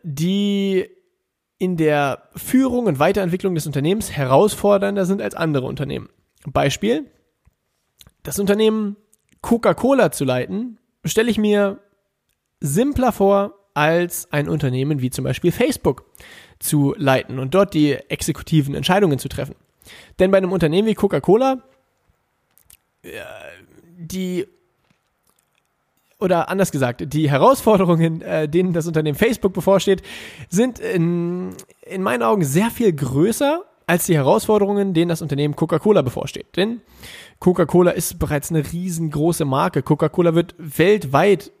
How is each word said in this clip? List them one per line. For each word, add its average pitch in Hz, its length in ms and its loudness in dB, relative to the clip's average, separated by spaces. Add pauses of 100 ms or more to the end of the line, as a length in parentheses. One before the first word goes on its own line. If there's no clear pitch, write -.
die 190 880 -2 (720)
in 180 180 -2
der 147 580 -2
Führung 247 520 0
und 147 100 0
Weiterentwicklung 185 560 0
des 156 140 -4
Unternehmens 156 440 -2
herausfordernder 196 960 2
sind 196 160 -2
als 208 140 -6
andere 143 320 -2
Unternehmen. 139 420 -8 (380)
Beispiel, 170 580 -2 (1200)
das 156 160 -8
Unternehmen 208 560 2 (460)
Coca-Cola 233 680 2
zu - 140 -4
leiten, 185 540 -4 (260)
stelle 226 240 0
ich 214 80 0
mir 208 400 2 (840)
simpler 247 520 0
vor, 202 420 2 (220)
als 170 560 0
ein 147 180 -2
Unternehmen 139 500 -2
wie 127 120 -4
zum 131 140 -6
Beispiel 135 260 0
Facebook - 600 -2 (460)
zu 143 400 0
leiten 131 400 0
und 135 160 -8
dort 190 220 2
die 147 180 4
exekutiven - 800 -2
Entscheidungen 151 460 2
zu - 100 -8
treffen. - 240 -10 (640)
Denn 185 140 4
bei 190 80 6
einem 190 140 -2
Unternehmen 175 340 2
wie 214 80 2
Coca-Cola, 233 680 2 (1400)
äh, - 60 -18 (880)
die, 180 520 -6 (1700)
oder 180 280 0
anders 190 240 -2
gesagt, 131 420 -4
die 151 160 0
Herausforderungen, 170 920 2
äh, 160 260 -2
denen 180 240 0
das 165 160 -2
Unternehmen 156 300 -2
Facebook 208 340 0
bevorsteht, 190 520 2 (440)
sind 233 320 -2
in, 175 680 -2 (320)
in 185 200 -10
meinen 240 220 -2
Augen 220 220 2
sehr 180 260 0
viel 220 220 2
größer 196 720 0 (220)
als 175 180 0
die 175 100 2
Herausforderungen, 202 800 2
denen 170 160 2
das 160 120 -4
Unternehmen 147 360 -2
Coca-Cola 170 440 2
bevorsteht. - 540 -6
Denn 220 240 -2 (600)
Coca-Cola 175 520 4
ist 175 280 -6
bereits 143 320 -4
eine 156 200 -2
riesengroße 165 720 -2
Marke. 143 400 0
Coca-Cola 165 500 2
wird 170 240 0
weltweit, 170 1040 2